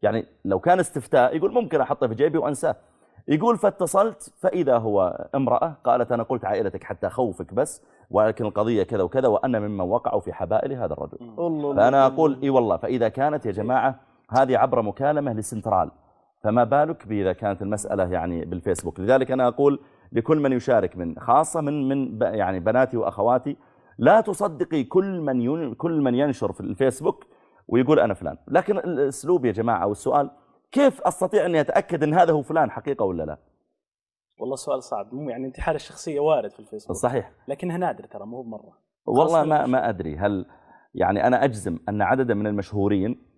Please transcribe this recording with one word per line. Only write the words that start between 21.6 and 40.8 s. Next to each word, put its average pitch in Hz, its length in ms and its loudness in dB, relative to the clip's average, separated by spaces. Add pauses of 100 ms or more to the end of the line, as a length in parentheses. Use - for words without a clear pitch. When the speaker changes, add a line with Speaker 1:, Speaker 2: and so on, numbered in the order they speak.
Speaker 1:
من، 143 280 -2
من 135 300 -2
ب-، 113 40 0
يعني، 95 380 -2
بناتي 120 360 2
وأخواتي، 117 600 0 (420)
لا 175 220 6
تصدقي 165 640 -4
كل 190 360 -2
من 131 200 0
ين-، 135 340 -2
كل 165 260 -2
من 127 140 2
ينشر 123 380 0
في - 80 -12
الفيسبوك 123 640 -2 (440)
ويقول: 131 320 4
"أنا 98 140 2
فلان". 85 220 -10 (120)
لكن 185 300 0
الأسلوب 143 680 -2
يا 117 80 2
جماعة 110 340 0
والسؤال، 131 440 0 (420)
كيف 277 300 4
أستطيع 185 440 0
أني 165 140 2
أتأكد - 420 0
أن 151 120 0
هذا 170 180 6
هو 151 100 2
فلان 143 280 0
حقيقة 123 340 -4
ولا 90 180 -2
لا؟ 78 160 -8 (1000)
Speaker 3:
والله 127 160 -6
سؤال 131 260 -6
صعب. 110 320 -10
مو 143 160 -8
يعني 127 160 -8
انتحال 139 300 -6
الشخصية - 440 -8
وارد 143 300 0
في - 100 -20
الفيسبوك. - 360 -12
Speaker 1:
صحيح. 123 340 -4 (180)
Speaker 3:
لكنها 165 280 -6
نادرة 175 300 -6
ترى، 101 200 -16
مو 120 160 -12
بمرة. 110 300 -14 (340)
Speaker 1:
والله 123 180 4
Speaker 3:
خاصة 160 120 2
Speaker 1:
ما، 156 60 4
Speaker 3:
المشهور. 151 260 2
Speaker 1:
ما 127 200 0
أدري. 87 280 -6
هل 98 300 -2 (480)